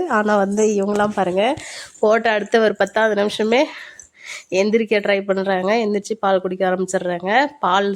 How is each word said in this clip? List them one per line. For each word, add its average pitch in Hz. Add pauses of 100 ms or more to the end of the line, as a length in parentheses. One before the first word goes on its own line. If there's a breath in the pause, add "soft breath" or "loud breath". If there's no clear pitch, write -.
ஆனா 214
வந்து 202
இவங்கெல்லாம் 208
பாருங்க, 190 (560 loud breath)
போட்ட 226
அடுத்த 208
ஒரு 208
பத்தாவது 214
நிமிஷமே 214 (920 loud breath)
எந்திரிக்க 208
ட்ரை 202
பண்றாங்க, 190
எந்திரிச்சு 208
பால் 196
குடிக்க 185
ஆரம்பிச்சிடுறாங்க. 185 (280)
பால், 202